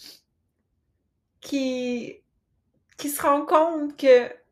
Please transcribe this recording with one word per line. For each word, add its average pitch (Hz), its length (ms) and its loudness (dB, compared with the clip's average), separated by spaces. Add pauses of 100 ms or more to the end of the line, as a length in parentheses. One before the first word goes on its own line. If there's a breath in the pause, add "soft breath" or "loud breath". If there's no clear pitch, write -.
(1400 loud breath)
qu'il, 254 800 -6 (760)
qu'il 285 140 -8
se - 100 -8
rend 294 240 2
compte 311 500 0
que, 247 400 4 (160)